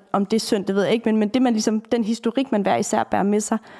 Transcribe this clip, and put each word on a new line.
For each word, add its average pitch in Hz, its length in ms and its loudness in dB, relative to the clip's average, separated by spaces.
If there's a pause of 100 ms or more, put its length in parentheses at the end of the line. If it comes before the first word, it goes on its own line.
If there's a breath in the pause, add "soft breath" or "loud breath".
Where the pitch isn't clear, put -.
(140)
om 196 120 2
det 220 120 -2
er - 20 2
synd, 208 260 -2
det 196 100 -2
ved 202 80 2
jeg 165 100 2
ikke, 226 120 -2
men, 220 120 2
men 214 120 0
det, 254 120 0
man 247 120 2
ligesom, 214 280 0
den 233 220 -2
historik, 226 480 -2
man 220 100 2
hver 139 140 2
især 214 280 0
bærer - 200 -2
med 202 160 2
sig, 220 180 -2 (220 loud breath)